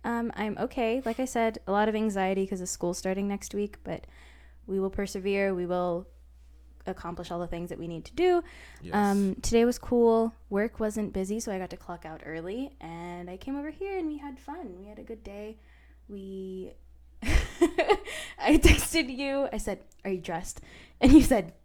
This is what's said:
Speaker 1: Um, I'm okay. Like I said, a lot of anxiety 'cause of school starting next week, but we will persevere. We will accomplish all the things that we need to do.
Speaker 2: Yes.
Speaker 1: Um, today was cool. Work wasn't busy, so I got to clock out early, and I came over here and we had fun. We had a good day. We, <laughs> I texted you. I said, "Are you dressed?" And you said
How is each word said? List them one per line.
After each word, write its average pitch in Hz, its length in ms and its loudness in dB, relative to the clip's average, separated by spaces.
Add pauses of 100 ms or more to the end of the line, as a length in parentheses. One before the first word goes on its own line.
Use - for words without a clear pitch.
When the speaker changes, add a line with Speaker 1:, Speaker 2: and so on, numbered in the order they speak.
Speaker 1:
Um, 233 320 -4
I'm 208 220 -4
okay. 262 480 -2
Like - 140 -4
I 262 60 -2
said, 226 420 -2
a 190 60 -4
lot 214 160 4
of 214 60 -2
anxiety 190 520 0
'cause 185 140 -6
of 180 80 -8
school 175 260 -4
starting 190 320 -4
next 202 260 -8
week, 208 300 -6
but - 240 -10 (600)
we 196 120 -2
will 190 120 -2
persevere. 196 640 -2
We 175 100 -4
will 180 400 -2 (800)
accomplish 175 460 -8
all 175 80 -4
the 175 80 -4
things 170 240 -6
that - 80 -10
we 170 80 -8
need 165 180 -10
to - 80 -20
do. 349 300 4 (400)
Speaker 2:
Yes. 175 100 -8
Speaker 1:
Um, 202 480 4
today 233 240 4
was 240 140 0
cool. 226 520 4 (200)
Work 208 280 -2
wasn't 214 320 -4
busy, 196 280 -4
so 226 120 -8
I 190 60 -4
got 185 140 -8
to 185 60 -14
clock 175 280 -14
out 160 180 -14
early, 185 560 -8
and 175 520 -12
I 190 60 -14
came 269 200 -8
over 302 140 -8
here 381 260 -8
and 330 100 -4
we 302 120 -6
had 277 200 -12
fun. 285 400 -12
We 196 80 -16
had 214 120 -18
a - 40 -16
good 220 200 -14
day. 214 340 -12 (500)
We, 190 680 -10 (220)
<laughs> - 280 -18 (1120)
I 294 200 6
texted - 580 6
you. 277 360 0
I 220 60 -6
said, 202 220 -4 (260)
"Are 196 60 -2
you 180 80 -2
dressed?" - 420 -8 (400)
And 254 100 10
you 302 100 12
said 208 320 2 (120)